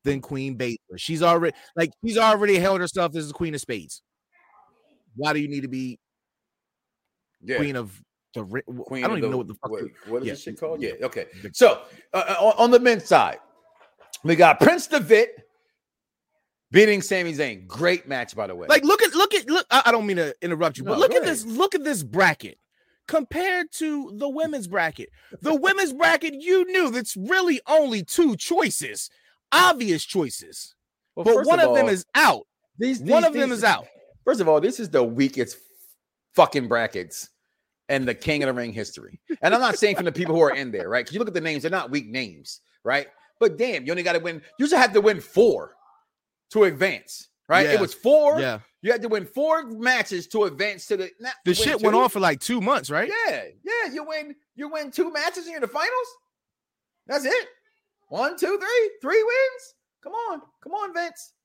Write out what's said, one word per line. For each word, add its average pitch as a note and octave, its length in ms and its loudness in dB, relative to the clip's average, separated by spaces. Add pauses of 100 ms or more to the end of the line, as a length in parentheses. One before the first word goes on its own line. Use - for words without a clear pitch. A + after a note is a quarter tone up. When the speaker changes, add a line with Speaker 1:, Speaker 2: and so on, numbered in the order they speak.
Speaker 1:
than C#3 180 -2
Queen C3+ 380 -10
Baszler. A#2 380 -8
She's D#3+ 260 -6
already, E3+ 340 2 (200)
like, E3 160 -2 (120)
she's A3+ 140 -2
already G#3 400 4
held F#3+ 220 0
herself E3+ 340 -4
as D#3 140 -8
the D3 60 -14
Queen D#3+ 200 -6
of C#3 60 -8
Spades. F#2+ 420 -12 (1120)
Why D3 180 -4
do D3 60 0
you D3 80 -4
need C#3+ 160 -8
to C3 60 -10
be B2+ 320 -10 (1400)
Speaker 2:
Yeah. C3+ 180 -6
Speaker 1:
Queen C#3+ 180 -4
of G#2 260 -12 (320)
the A2+ 80 -8
Ri-, G#2 240 -8
w-, B2 180 -14
Speaker 2:
Queen C3 200 -8
Speaker 1:
I - 20 -2
don't A3 60 -2
Speaker 2:
of F#3+ 60 -4
Speaker 1:
even - 120 -4
Speaker 2:
the, - 40 -4
Speaker 1:
know B2+ 40 -4
what A2 80 -8
the G#2 80 -16
fuck A#2 160 -14
Speaker 2:
what, G2+ 140 -8
Speaker 1:
it, C#2+ 60 -12 (160)
Speaker 2:
what A#2+ 160 -6
is B2 40 -8
Speaker 1:
yeah. G2+ 60 -6
Speaker 2:
this - 100 -16
shit - 160 -16
called? D#3 240 -8
Yeah, A#2+ 80 -6 (120)
okay. A#2 240 -8 (160)
Speaker 1:
The G2+ 120 -14
Speaker 2:
So, G#3 280 6 (300)
uh, F3+ 40 -2
uh, F#3 240 -2
on, G#3 180 4
on A#3+ 140 6
the A#3+ 80 10
men's A#3 240 2
side, G#2 340 4 (880)
we E3 100 2
got D#3+ 240 8
Prince D#4 300 4
Devitt A3+ 420 4 (1400)
beating G#3 300 6
Sami F3 320 -4
Zayn. A#2 340 -6
Great E3+ 420 -2
match, B2+ 280 -6
by G#2+ 100 -6
the F#2 80 -10
way. F2 140 -12
Speaker 1:
Like, D4 160 4
look G4 180 4
at, F4+ 120 2
look G4+ 200 2
at, C4+ 140 -2
look, E4+ 220 -2
I, C4 160 4
I A#3 60 4
don't A3 140 0
mean G3 120 -2
to D3+ 240 -2
interrupt E3 360 -2
you, C3 60 -12
but G3 100 -2
Speaker 2:
No, D#4 40 0
Speaker 1:
look A#4+ 140 4
Speaker 2:
go - 60 4
Speaker 1:
at - 60 2
this, B3+ 200 -4
Speaker 2:
ahead. A3+ 120 -8
Speaker 1:
look G4 180 0
at D4+ 100 -4
this B3+ 180 -4
bracket D3+ 560 0 (500)
compared F4 680 -2
to D4 400 -6
the C#4+ 140 -6
women's C#4+ 380 -6
bracket. E3 420 -4 (340)
The D#4 120 0
Speaker 2:
<laughs> C#4 60 0
Speaker 1:
women's F#4+ 320 0
bracket, D#4+ 420 0
you F4+ 320 0
knew F#4 240 0
that's A#3 260 -6
really E4 500 0
only C4+ 360 2
two C4+ 340 0
choices, F#3 720 -4 (440)
obvious C4+ 520 2
choices, - 680 -6 (400)
Speaker 2:
Well, E3+ 100 -8
Speaker 1:
but A3+ 120 6
Speaker 2:
first C#4 120 2
Speaker 1:
one E4+ 120 6
Speaker 2:
of D4+ 100 6
Speaker 1:
of - 60 4
them A3+ 100 6
Speaker 2:
all, A3 40 2
Speaker 1:
is F#3 140 -2 (100)
out. A#3 320 4 (320)
Speaker 2:
these, B3 220 -2
Speaker 1:
One C4 220 4
Speaker 2:
these, E4 60 4
Speaker 1:
of D4+ 60 2
them C#4 160 0
Speaker 2:
these A#3 80 -4
Speaker 1:
is G#3+ 60 -2
out. F#3+ 220 2 (380)
Speaker 2:
First B3 160 2
of E3 80 2
all, D3+ 120 6
this A#3+ 200 -2
is F#3 100 -8
the C3+ 140 4
weakest B2 520 -2 (800)
fucking C#3+ 340 4
brackets G#2+ 600 -4 (580)
in C3+ 160 -2
the A#2+ 100 -2
King D3 280 -4
of C3+ 60 0
the C3 40 -2
Ring A#2+ 200 -6
history. - 480 -14 (200)
And F#3 140 2
I'm A#3+ 60 2
not A#3 180 0
saying G#3 160 2
from F#3 120 -4
the E3 60 -2
people E3 220 -4
who E3 80 2
are C#3+ 120 6
in C3 180 -6
there, F#2 160 -6
right? A#2+ 180 -2
'Cause - 60 -18
you G3+ 80 -8
look A3+ 80 -4
at F3 60 -12
the F3 60 -2
names, D#3 220 -6
they're E3 80 -4
not D#3+ 220 -4
weak C3 160 -6
names, A2 520 -12 (220)
right? C3+ 240 -2 (320)
But G3+ 180 2
damn, F#3+ 300 -4
you D#3 60 -4
only F3+ 100 -4
gotta E3+ 160 0
win, E3 240 -8 (160)
you C#4 80 0
just D#4 160 2
have G#3 120 4
to G#3 60 6
win G3+ 200 2
four D#3+ 560 0 (760)
to G#3+ 140 4
advance, E3 640 -4 (200)
right? F#3 180 4
It A3+ 80 2
Speaker 1:
Yeah. G#3 60 2
Speaker 2:
was F3+ 140 -2
four. D4 460 4
Speaker 1:
Yeah. A#2+ 180 -2 (240)
Speaker 2:
You G3 80 -2
had A#3 120 0
to A#3 60 -6
win G#3 160 -2
four D4+ 420 -2
matches A3+ 600 -2
to G#3+ 160 0
advance F#3 420 -4
to G#3 100 -2
the, F#3 140 -6 (100)
not B3 140 -10 (100)
Speaker 1:
The F3+ 60 0
Speaker 2:
win F3 40 2
Speaker 1:
shit C#4 260 0
went G#3+ 140 2
Speaker 2:
two. A#3+ 60 6
Speaker 1:
on B3+ 80 4
for, G#3 120 -4
like, D#3+ 200 0
two A#3 200 -4
months, F#3 300 -2
right? F3+ 180 -2 (200)
Speaker 2:
Yeah, B2 160 -6 (200)
yeah. G#4 280 -6
You D4+ 120 -10
win, D4+ 300 -12 (220)
you D4 120 -12
win D4+ 220 -10
two E4 220 -4
matches E4+ 320 -4
and - 20 -16
you're E4 100 -14
in D#4+ 60 -10
the A3 60 -6
finals. A#4 400 -4 (960)
That's C#4 180 -6
it. A#4 240 -2 (600)
One, C4 280 -6
two, G4+ 220 -2
three, A4 320 0 (100)
three F#4+ 220 0
wins. B4+ 520 -2 (280)
Come F#4 100 -16
on, G#4+ 300 -8 (180)
come D#4 120 -14
on, G4 200 -8
Vince. E4+ 400 -10 (120)